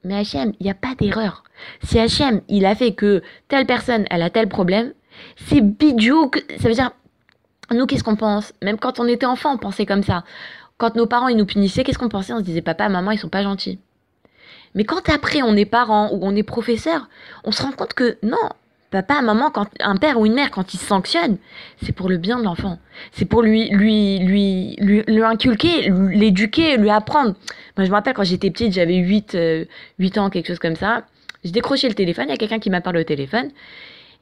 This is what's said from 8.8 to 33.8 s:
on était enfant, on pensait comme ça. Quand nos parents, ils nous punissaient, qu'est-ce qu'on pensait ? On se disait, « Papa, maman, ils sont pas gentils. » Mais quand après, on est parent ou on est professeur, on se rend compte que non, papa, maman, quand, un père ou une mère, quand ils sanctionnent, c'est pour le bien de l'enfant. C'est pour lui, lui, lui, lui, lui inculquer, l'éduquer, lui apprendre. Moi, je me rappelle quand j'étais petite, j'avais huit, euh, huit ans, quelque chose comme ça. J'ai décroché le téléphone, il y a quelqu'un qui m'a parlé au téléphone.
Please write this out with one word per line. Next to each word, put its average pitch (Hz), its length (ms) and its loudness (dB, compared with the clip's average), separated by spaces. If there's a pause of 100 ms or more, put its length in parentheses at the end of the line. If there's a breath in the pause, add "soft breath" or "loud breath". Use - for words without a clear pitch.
on 240 80 0
était 240 180 0
enfant, 254 260 -2
on - 60 -4
pensait 202 280 -4
comme 202 180 0
ça. 175 180 -2 (560 loud breath)
Quand 226 160 0
nos 233 120 2
parents, 240 220 0
ils 240 80 2
nous 208 100 2
punissaient, 202 360 0
qu'est-ce 262 160 -2
qu'on 247 100 -4
pensait ? 202 240 -6
On 233 60 -6
se 202 60 -4
disait, « 170 180 -4
Papa, 165 260 -2
maman, 190 220 -2
ils 214 80 -2
sont 156 100 -8
pas 196 140 -4
gentils. » 196 380 -6 (960 soft breath)
Mais 208 100 0
quand 339 240 -4
après, 294 320 0
on 220 160 2
est 208 80 4
parent 214 480 2
ou 202 100 -4
on 196 140 -2
est 214 60 0
professeur, 240 680 -4 (340 loud breath)
on 214 100 -4
se - 100 -4
rend 277 100 -6
compte - 220 -8
que 240 280 0
non, 233 140 -2 (540)
papa, 269 320 0
maman, 233 280 2
quand, 208 160 -4 (140)
un 196 160 0
père 269 240 2
ou 214 60 4
une 220 80 4
mère, 277 160 0
quand - 240 -8
ils 180 40 -8
sanctionnent, 208 600 0 (440 loud breath)
c'est - 100 -6
pour 185 180 -4
le 185 80 0
bien 208 200 -2
de 233 60 -2
l'enfant. 180 340 -4 (340 loud breath)
C'est - 120 -2
pour 220 160 2
lui, 220 300 4
lui, 202 480 4
lui, 190 600 0
lui, 208 300 4
lui 220 140 4
inculquer, 233 680 2
l'éduquer, 208 840 4
lui 208 140 4
apprendre. 214 440 2 (420 loud breath)
Moi, 190 100 2
je 180 40 2
me 196 40 2
rappelle 208 180 0
quand 202 120 0
j'étais 185 260 0
petite, 202 240 -2
j'avais 180 220 2
huit, 196 380 0
euh, 165 300 0 (340 loud breath)
huit 185 200 0
ans, 196 100 0
quelque 185 200 -4
chose 175 100 -6
comme 165 180 -2
ça. 208 280 -4 (400 soft breath)
J'ai 175 60 -6
décroché 262 380 0
le 208 60 -2
téléphone, 196 340 -2
il 285 40 -4
y - 20 -2
a - 20 -8
quelqu'un 220 220 -4
qui 214 100 -4
m'a 180 140 -2
parlé 170 180 -2
au 165 40 -2
téléphone. 160 460 -4 (720 loud breath)